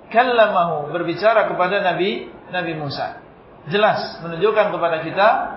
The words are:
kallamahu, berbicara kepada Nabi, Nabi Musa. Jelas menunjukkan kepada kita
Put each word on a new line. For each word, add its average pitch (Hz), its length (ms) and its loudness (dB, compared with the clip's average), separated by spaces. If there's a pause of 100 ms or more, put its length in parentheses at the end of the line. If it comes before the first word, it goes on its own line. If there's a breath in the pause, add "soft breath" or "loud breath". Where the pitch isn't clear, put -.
kallamahu, 180 800 2
berbicara 175 560 2
kepada 180 400 0
Nabi, 180 400 -2 (240)
Nabi 165 240 -4
Musa. 143 480 -8 (480)
Jelas 190 560 0
menunjukkan 190 480 0
kepada 165 320 0
kita 190 220 2 (300)